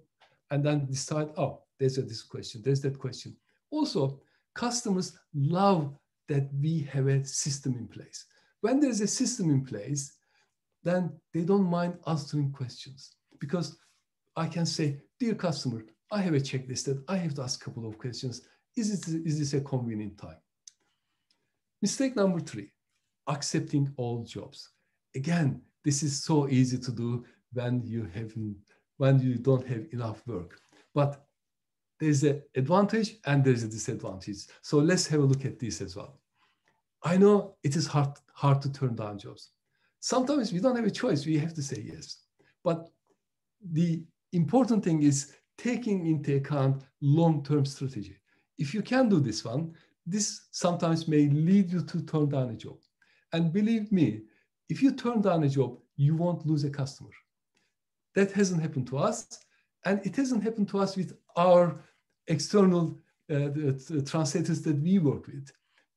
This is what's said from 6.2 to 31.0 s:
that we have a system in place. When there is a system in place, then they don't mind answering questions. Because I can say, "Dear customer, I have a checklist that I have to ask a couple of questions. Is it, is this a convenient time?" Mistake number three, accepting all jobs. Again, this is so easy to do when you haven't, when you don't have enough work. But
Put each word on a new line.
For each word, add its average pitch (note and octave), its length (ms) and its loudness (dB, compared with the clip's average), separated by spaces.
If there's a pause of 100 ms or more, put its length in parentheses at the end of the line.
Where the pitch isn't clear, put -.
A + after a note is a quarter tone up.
that C#3 200 0 (120)
we D#3 320 -2
have C3+ 160 0
a C3+ 160 2
system - 520 -4
in G#2+ 120 -12
place. - 360 -18 (360)
When B3+ 180 2
there C#4+ 120 4
is G#3 100 0
a G3+ 80 2
system G3 420 0
in C3+ 140 2
place, C#3 480 -8 (720)
then F3+ 160 2 (300)
they E3+ 180 -2
don't G3 180 4 (100)
mind F3 140 -2 (140)
answering D3 460 0
questions. - 640 -14 (220)
Because E3+ 300 -6 (760)
I - 100 -4
can E3+ 120 0
say, E3 200 -2 (340)
"Dear A#3 140 0
customer, B2+ 460 -4 (360)
I G3+ 100 0
have D#3+ 80 2
a C3+ 160 2
checklist B2+ 360 -6
that C3+ 120 -2 (160)
I - 100 0
have D3 100 -4
to C#3 80 -6
ask B2+ 180 -8
a - 40 -18
couple A2+ 220 -10
of G#2+ 120 -12
questions. A#2+ 360 -8 (460)
Is G#3 140 -2
it, F3 80 -4 (260)
is D3+ 100 0
this C#3+ 160 -4
a C#3 60 0
convenient A2+ 560 -6
time?" E2 260 -18 (1400)
Mistake B3+ 340 0
number F#3+ 240 2
three, G2+ 300 -10 (560)
accepting C#3+ 720 -2
all A#2 280 -4
jobs. - 460 -16 (440)
Again, C#3+ 460 0 (240)
this C#3+ 180 0
is C#3 200 -2
so D3 260 4
easy B2+ 300 4
to B2+ 140 -6 (120)
do A#2+ 200 -4 (280)
when B2 300 -2 (100)
you A2+ 100 -4 (120)
haven't, G#2+ 420 -8 (400)
when C3+ 240 6
you B2+ 140 2 (140)
don't B2+ 180 4
have A2+ 260 -6
enough A#2 340 -6
work. F2 240 -8 (440)
But C#3+ 160 2 (880)